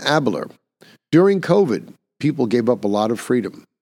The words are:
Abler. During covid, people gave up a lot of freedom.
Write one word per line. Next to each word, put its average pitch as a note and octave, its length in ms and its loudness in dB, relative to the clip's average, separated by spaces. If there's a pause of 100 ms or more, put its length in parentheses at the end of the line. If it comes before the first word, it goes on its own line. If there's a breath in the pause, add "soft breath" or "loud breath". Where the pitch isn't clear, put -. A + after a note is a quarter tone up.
Abler. B2+ 480 -2 (640 soft breath)
During F#3+ 280 4
covid, E3 540 0 (240)
people C#3 280 -2
gave A2+ 220 0
up A#2 160 -2
a G#2 40 -2
lot G#2 220 -2
of A2+ 100 -4
freedom. - 440 -4 (180)